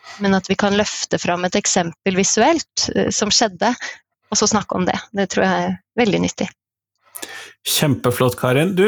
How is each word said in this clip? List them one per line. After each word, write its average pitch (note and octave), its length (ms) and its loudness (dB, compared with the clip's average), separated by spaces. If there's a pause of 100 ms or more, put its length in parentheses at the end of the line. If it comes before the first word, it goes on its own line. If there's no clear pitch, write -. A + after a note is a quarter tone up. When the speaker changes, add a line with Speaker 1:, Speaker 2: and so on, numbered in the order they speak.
(200)
Speaker 1:
men G3 160 4
at F#3 160 -2
vi - 20 2
kan G3+ 220 0
løfte - 420 -2
fram F3+ 300 -2
et F3+ 80 -2
eksempel F#3 640 0
visuelt, B3+ 760 0
eh, G3+ 140 2
som G#3 240 -2
skjedde, G#3 400 0
og - 640 -10
så G#3 160 2
snakke G3+ 240 0
om F#3 80 2
det. G3 160 0 (160)
Det G3 160 0
tror G3 160 2
jeg F3+ 160 0
er F3+ 160 -4 (240)
veldig F3 240 2
nyttig. - 240 -6 (1120)
Speaker 2:
Kjempeflott, B2+ 720 2
Karin. D3+ 400 2
Du, F#3+ 120 4